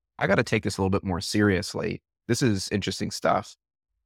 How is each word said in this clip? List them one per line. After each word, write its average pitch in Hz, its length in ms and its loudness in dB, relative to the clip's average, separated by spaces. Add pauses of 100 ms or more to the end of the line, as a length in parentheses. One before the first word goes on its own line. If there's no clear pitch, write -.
(160)
I 147 120 -2
gotta 190 160 2
take 113 180 0
this - 160 -4
a - 20 0
little 95 100 2
bit 95 120 0
more 92 180 -2
seriously. 95 800 0 (280)
This 120 120 2
is 107 300 2
interesting - 400 -4
stuff." - 460 -2 (500)